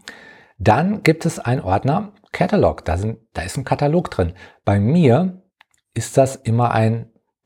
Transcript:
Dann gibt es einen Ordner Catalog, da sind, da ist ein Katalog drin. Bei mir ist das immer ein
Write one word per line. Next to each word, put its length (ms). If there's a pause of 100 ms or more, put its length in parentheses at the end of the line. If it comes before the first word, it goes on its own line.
(580)
Dann 460
gibt 200
es 140
einen 220
Ordner 500 (220)
Catalog, 520
da 140
sind, 200 (140)
da 100
ist 140
ein 80
Katalog 460
drin. 220 (320)
Bei 160
mir 640 (520)
ist 240
das 160
immer 380
ein 400 (340)